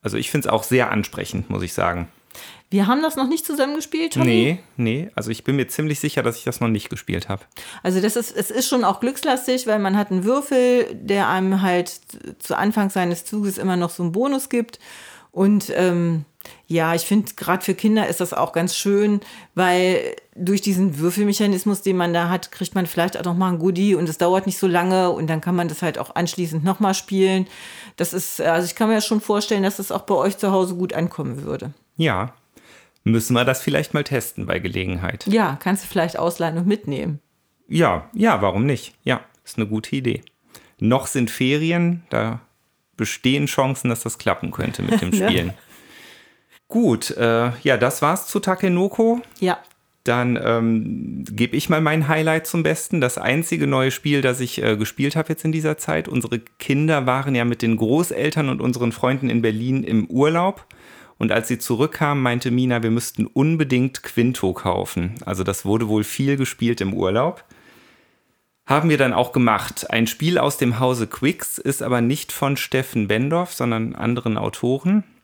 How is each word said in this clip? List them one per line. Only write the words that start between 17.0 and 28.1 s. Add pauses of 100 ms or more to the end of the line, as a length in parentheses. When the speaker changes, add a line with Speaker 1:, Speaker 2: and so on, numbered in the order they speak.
Speaker 2:
find,
grad
für
Kinder
ist
das
auch
ganz
schön, (340)
weil (200)
durch
diesen
Würfelmechanismus,
den
man
da
hat,
kriegt
man
vielleicht
auch
noch
mal
ein
Goodie
und
es
dauert
nicht
so
lange
und
dann
kann
man
das
halt
auch
anschließend
noch
mal
spielen. (500)
Das